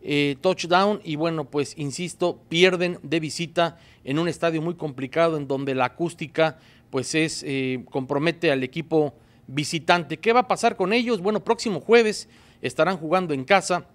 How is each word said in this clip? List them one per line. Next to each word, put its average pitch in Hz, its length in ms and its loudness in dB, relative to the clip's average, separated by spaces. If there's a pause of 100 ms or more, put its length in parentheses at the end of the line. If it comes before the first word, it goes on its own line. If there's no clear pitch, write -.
eh, 143 320 2
touchdown 185 640 2
y, 156 120 -6
bueno, 156 300 -2
pues, 143 320 -4
insisto, 165 720 -4
pierden 180 540 2
de 147 180 -2
visita 165 600 -4 (240)
en 139 160 -2
un 175 80 0
estadio 165 340 -2
muy 165 140 -4
complicado 156 600 -2
en 143 120 -6
donde 135 260 -2
la 127 120 2
acústica, 160 760 -2 (320)
pues, 131 240 -4
es, 156 280 0
eh, 131 460 -4
compromete 147 640 0
al 135 120 0
equipo 151 520 -2 (320)
visitante. 156 720 0
¿Qué 220 140 0
va 240 100 6
a - 60 0
pasar 220 280 0
con 190 180 0
ellos? 233 280 0
Bueno, 208 220 -2
próximo 220 360 -2
jueves 220 500 4 (320)
estarán 160 360 0
jugando 160 360 0
en 135 120 -4
casa 180 500 2